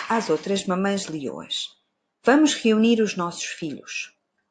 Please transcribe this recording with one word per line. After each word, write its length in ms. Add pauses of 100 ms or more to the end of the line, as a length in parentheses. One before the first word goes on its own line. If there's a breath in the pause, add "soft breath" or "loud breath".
às 220
outras 340
mamães 400
leoas. 640 (560)
"Vamos 320
reunir 440
os 160
nossos 300
filhos. 680 (400)